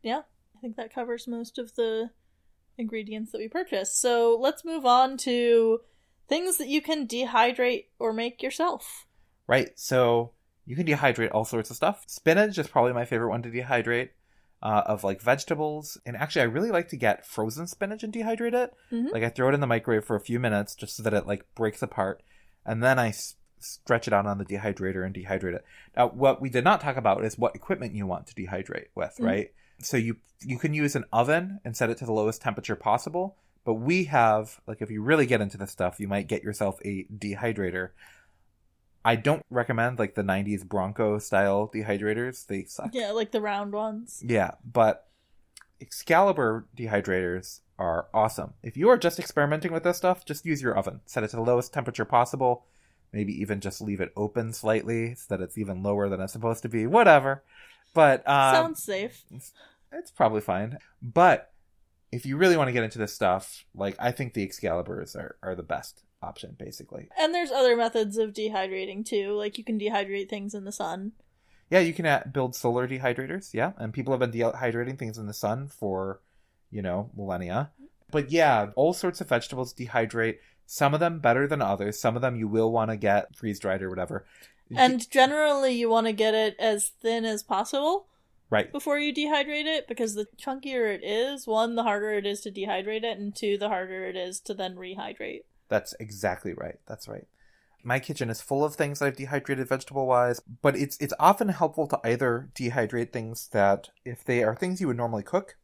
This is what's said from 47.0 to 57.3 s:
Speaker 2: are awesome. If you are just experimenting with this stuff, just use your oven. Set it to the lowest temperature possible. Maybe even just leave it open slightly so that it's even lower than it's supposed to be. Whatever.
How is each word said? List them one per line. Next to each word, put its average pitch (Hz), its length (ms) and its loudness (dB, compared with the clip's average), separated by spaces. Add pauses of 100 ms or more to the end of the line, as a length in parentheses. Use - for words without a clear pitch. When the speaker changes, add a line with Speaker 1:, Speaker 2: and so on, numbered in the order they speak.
Speaker 2:
are 85 340 -2
awesome. - 420 0 (100)
If 117 120 -10
you 170 120 4
are 247 100 8
just 170 220 0
experimenting 156 520 0
with 165 120 -4
this 175 120 2
stuff, 180 280 0
just - 200 -10
use 151 160 -2
your 120 160 0
oven. 98 300 -2
Set - 160 -4
it 107 80 -2
to 117 60 -8
the 113 60 -2
lowest 123 300 2
temperature 123 320 -4
possible. 123 600 2 (460)
Maybe 101 280 -4
even 101 200 -4
just 98 200 -8
leave 101 200 -4
it 90 160 -4
open 113 360 -4
slightly 113 640 0
so - 220 -6
that 90 60 -4
it's - 140 -10
even 95 280 -4
lower 101 240 0
than 95 120 -4
it's 95 120 -6
supposed 113 300 -4
to 123 60 -6
be. 113 180 0
Whatever. 147 580 6 (500)